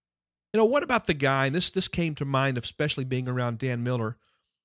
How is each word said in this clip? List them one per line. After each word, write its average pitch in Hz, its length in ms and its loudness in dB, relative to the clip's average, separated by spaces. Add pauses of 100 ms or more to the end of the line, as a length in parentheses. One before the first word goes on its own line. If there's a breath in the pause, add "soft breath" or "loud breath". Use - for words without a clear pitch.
(520)
You 214 60 2
know, 220 60 6
what 269 200 4
about 240 240 0
the 170 60 0
guy, 135 320 2
and 135 80 0
this, 175 180 0
this 185 160 0
came 165 260 -2
to 139 100 -6
mind, 135 320 0
especially 139 480 -4
being 127 240 -2
around 123 300 -2
Dan 120 240 -2
Miller, 120 340 -2 (480)